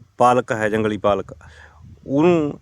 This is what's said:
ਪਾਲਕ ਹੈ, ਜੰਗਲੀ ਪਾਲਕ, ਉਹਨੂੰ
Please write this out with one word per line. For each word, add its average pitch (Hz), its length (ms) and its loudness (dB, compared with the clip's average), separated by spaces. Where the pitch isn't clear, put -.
ਪਾਲਕ 123 340 2
ਹੈ, 107 160 -2
ਜੰਗਲੀ 107 280 -2
ਪਾਲਕ, 98 400 -2
ਉਹਨੂੰ 156 560 0